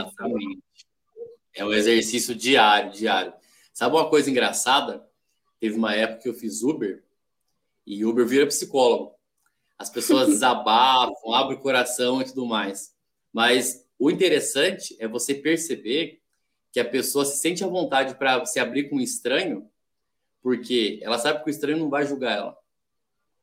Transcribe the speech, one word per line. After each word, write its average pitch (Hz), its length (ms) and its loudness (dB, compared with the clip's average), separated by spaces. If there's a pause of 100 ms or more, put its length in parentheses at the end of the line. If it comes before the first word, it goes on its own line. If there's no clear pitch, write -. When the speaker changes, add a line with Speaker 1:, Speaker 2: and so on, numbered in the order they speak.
Speaker 1:
Exatamente. 214 560 -8 (920)
É 101 120 -8
um 107 80 -2
exercício 110 640 2
diário, 107 560 4
diário. 101 420 -2 (400)
Sabe 123 220 0
uma 156 140 2
coisa 147 200 4
engraçada? 127 760 0 (540)
Teve 110 160 -2
uma 110 180 0
época 110 300 -2
que 127 60 -4
eu 113 40 -6
fiz 110 300 -8
Uber, 120 400 -4 (840)
e 104 200 -6
Uber 117 200 2
vira 139 220 2
psicólogo. - 680 0 (640)
As - 120 -14
pessoas 127 380 2
Speaker 2:
<laughs> - 20 4
Speaker 1:
desabafam, 120 1040 2
abrem 131 240 0
o - 40 -18
coração 127 600 0
e 131 40 -4
tudo 127 200 -8
mais. 104 500 -6 (360)
Mas 120 540 0 (120)
o 139 120 2
interessante 180 880 0
é 113 80 -6
você 120 260 -4
perceber 151 880 -4 (500)
que - 80 -2
a 120 60 0
pessoa 135 380 0
se 139 140 -2
sente 180 260 -2
à 190 40 -2
vontade 135 480 -2
pra 131 300 0
se - 140 -4
abrir 127 300 -2
com 147 80 -4
um 127 40 0
estranho, 139 680 -4 (720)
porque 117 600 -2
ela 110 160 -4
sabe 151 240 -2
que - 80 -4
o - 0 -
estranho 147 280 -2
não 160 120 -2
vai 139 160 0
julgar 127 320 -2
ela. - 200 -8 (840)